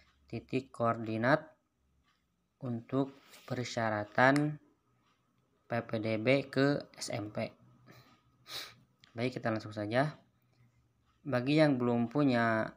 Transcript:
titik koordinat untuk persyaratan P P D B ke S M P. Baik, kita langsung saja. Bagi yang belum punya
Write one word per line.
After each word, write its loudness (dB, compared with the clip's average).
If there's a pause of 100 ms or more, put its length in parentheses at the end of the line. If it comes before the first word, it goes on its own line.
(320)
titik -6
koordinat 0 (1200)
untuk -4 (400)
persyaratan 2 (1120)
P -10
P -6 (100)
D -4
B 2
ke 2
S -10
M -8
P. -6 (1600)
Baik, -6
kita -2
langsung -6
saja. -2 (1040)
Bagi 0
yang 6
belum 2
punya 2